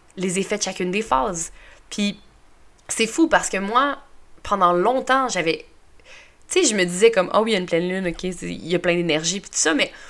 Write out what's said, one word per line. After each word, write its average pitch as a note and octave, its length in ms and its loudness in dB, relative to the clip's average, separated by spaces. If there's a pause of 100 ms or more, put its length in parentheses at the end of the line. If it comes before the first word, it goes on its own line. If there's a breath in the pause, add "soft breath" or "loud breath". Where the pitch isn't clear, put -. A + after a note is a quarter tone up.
(180)
les F#3+ 220 -2
effets G3 180 -2
de - 60 -4
chacune F#3 260 -4
des G#3 140 -2
phases. G#3+ 480 0 (400 loud breath)
Puis G3+ 280 -2 (680)
c'est - 180 0
fou D#4+ 220 4
parce - 220 -4
que G3 80 -4
moi, A#3+ 420 -2 (420)
pendant F#3 320 2
longtemps, B3+ 560 2
j'avais E3 380 -2 (800 loud breath)
tu F#4 140 2
sais, D#4+ 60 4
je G#3+ 80 2
me F#3 100 2
disais F3+ 260 4
comme, « F#3 220 0
Ah G#3 80 4
oui, A3+ 100 0
il - 20 2
y G3 40 2
a - 20 2
une F3+ 60 -2
pleine E3+ 240 0
lune, F#3 180 -2
ok, F3+ 300 -4
c'est, F3 100 -10
il F3 200 -8
y F3 80 0
a F3 40 2
plein F3 160 2
d'énergie, E3+ 440 0
puis - 100 -14
tout - 80 -6
ça », - 180 2
mais A3+ 160 0 (180 loud breath)